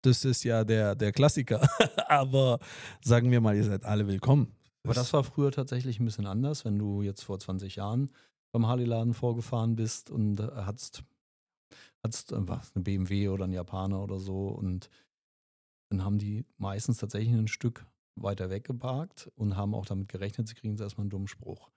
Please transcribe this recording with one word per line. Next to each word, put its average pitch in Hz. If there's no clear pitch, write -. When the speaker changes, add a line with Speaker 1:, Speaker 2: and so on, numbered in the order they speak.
Speaker 1:
Das 123
ist 131
ja 113
der, 107
der 107
Klassiker. 135
<laughs> -
Aber 135
sagen 120
wir 123
mal, 110
ihr 107
seid 101
alle 104
willkommen. 127
Speaker 2:
Aber 117
Speaker 1:
Das -
Speaker 2:
das 123
war 147
früher 139
tatsächlich 127
ein 120
bisschen 107
anders, 131
wenn 104
du 101
jetzt 98
vor 98
zwanzig 95
Jahren 113
beim 117
Harley-Laden 117
vorgefahren 117
bist 110
und, 104
äh, 107
hattest, 104
hattest, -
äh, 98
was, 90
eine 92
B 98
M 92
W 101
oder 98
einen 92
Japaner 95
oder 95
so 95
und 92
dann 95
haben 104
die 104
meistens 101
tatsächlich 110
ein 110
Stück -
weiter 95
weg 98
geparkt 127
und 104
haben 101
auch 101
damit 95
gerechnet, 101
sie 113
kriegen 107
jetzt 104
erstmal 101
einen 101
dummen 98
Spruch. -